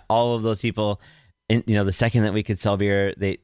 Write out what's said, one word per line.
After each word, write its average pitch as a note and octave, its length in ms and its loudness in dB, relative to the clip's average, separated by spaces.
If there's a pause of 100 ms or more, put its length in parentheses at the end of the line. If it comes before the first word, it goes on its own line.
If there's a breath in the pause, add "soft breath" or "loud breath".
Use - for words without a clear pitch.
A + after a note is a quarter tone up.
all A#2+ 260 2
of A2+ 80 -4
those A2 200 -4
people, G#2+ 400 -4 (480 loud breath)
and, A#2 160 4
you A2 80 2
know, G#2 100 4
the F#2+ 80 0
second A#2 300 2
that G#2+ 100 0
we G#2 100 0
could G2+ 160 -4
sell G2+ 200 0
beer, G2 400 0
they, G2 260 -4